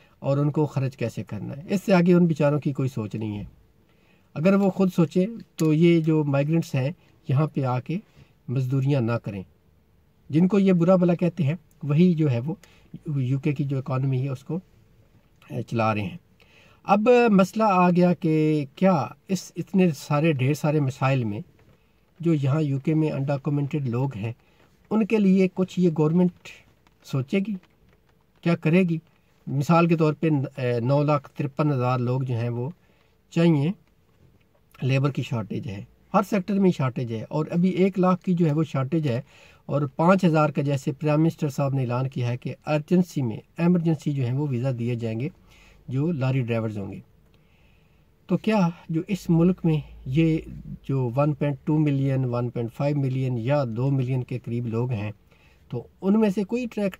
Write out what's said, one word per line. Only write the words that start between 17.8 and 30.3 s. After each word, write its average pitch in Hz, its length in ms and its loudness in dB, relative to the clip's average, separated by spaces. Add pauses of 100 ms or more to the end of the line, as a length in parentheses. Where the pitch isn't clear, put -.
गया 175 240 4
कि 156 520 2 (100)
क्या 175 380 2 (160)
इस - 260 -4
इतने 180 360 2
सारे 151 420 0
ढेर 131 220 0
सारे 151 240 0
मसाइल 131 440 0
में 107 180 -6 (800)
जो 165 140 2
यहाँ 139 280 0
यूके 139 320 -2
में 156 160 2
अनडॉक्यूमेंटेड 143 800 -4
लोग 127 280 -2
हैं 113 180 -6 (560)
उनके 220 280 2
लिए 190 300 4
कुछ 185 300 -4
ये 180 120 4
गवर्नमेंट 165 580 0 (580)
सोचेगी, 196 460 -4 (920)
क्या 170 120 2
करेगी? 170 440 2 (460)
मिसाल 156 400 2
के 165 100 2
तौर 156 180 2
पे, 165 140 -2 (300)